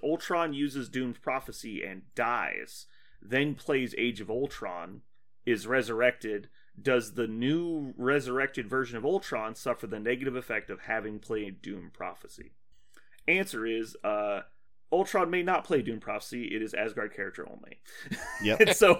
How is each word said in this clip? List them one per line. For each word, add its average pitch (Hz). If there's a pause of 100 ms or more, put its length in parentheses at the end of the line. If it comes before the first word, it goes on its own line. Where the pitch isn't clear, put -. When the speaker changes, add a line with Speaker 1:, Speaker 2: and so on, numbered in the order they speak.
Speaker 1:
Ultron 165
uses 139
Doom's 127
prophecy 127
and 95 (120)
dies, 101 (360)
then 139
plays 131
Age 113
of 101
Ultron, 98 (460)
is 110
resurrected. 113 (320)
Does 120
the 120
new 143
resurrected 131
version 120
of 113
Ultron 127
suffer -
the 107
negative 123
effect 110
of -
having 107
played 101
Doom 95
Prophecy? - (720)
Answer 175
is, 113
uh, 104 (520)
Ultron 185
may 180
not 170
play 147
Doom 110
Prophecy. 113 (100)
It 110
is 107
Asgard 104
character 95
only. - (600)
Speaker 2:
Yep. 104
Speaker 1:
<laughs> 220
And 190
so 180